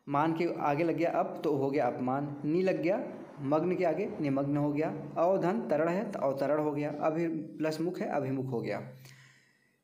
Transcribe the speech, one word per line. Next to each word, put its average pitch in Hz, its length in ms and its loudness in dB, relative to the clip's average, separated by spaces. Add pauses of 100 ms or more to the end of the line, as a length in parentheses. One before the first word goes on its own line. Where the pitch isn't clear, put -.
मान 151 240 4
के 170 120 0 (160)
आगे 147 220 2
लग 160 140 2
गया 165 140 2
अप 180 320 0
तो 156 120 2
हो 135 140 2
गया 135 180 2
अपमान, 139 480 -2 (100)
नि 160 160 2
लग 180 200 0
गया 190 220 0 (380)
मग्न 160 340 2
के 180 100 0
आगे 170 220 0 (140)
निमग्न 143 360 2
हो 147 140 2
गया, 151 160 0 (300)
अवधन 180 420 2 (100)
तरण 156 200 2
है 185 220 0
तो - 80 -6
अवतरण 139 400 2
हो 151 120 0
गया, 147 180 -2 (120)
अभि-, 156 280 2 (280)
प्लस 156 240 0
मुख 170 180 -2
है 208 100 -2
अभिमुख 135 360 -2
हो 120 160 -2
गया। 104 200 -4 (1040)